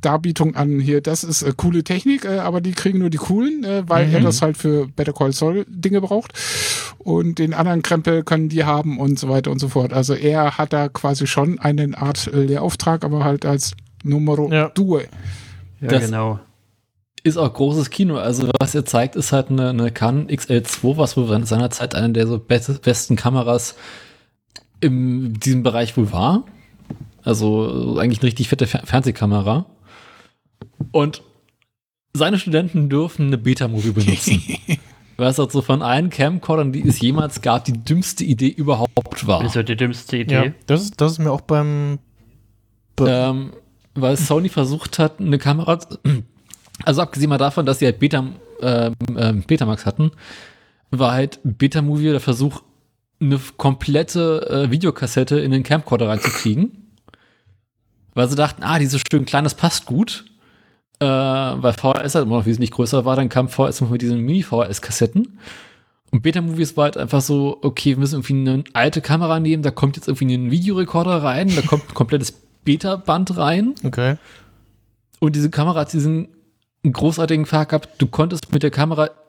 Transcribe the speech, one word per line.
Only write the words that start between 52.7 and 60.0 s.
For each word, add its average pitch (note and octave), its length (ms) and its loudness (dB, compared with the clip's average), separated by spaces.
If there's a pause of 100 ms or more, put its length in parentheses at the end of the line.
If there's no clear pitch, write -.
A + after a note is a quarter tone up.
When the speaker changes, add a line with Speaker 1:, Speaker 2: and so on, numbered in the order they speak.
Speaker 4:
eine C#3 140 2
f-, C3 220 -6
komplette, D#3 920 0
äh, C#3 220 0
Videokassette C#3+ 680 0
in C#3 100 0
den C3 140 2
Camcorder B2 440 0
reinzukriegen. A#2 840 -2 (1200)
Weil B2 140 2
sie C#3 80 -2
dachten, D3 260 0
ah, D#3 160 0
dieses C3+ 320 0
schön C#3+ 140 2
kleines C#3+ 300 0
passt - 320 0
gut. D3+ 380 -2 (760)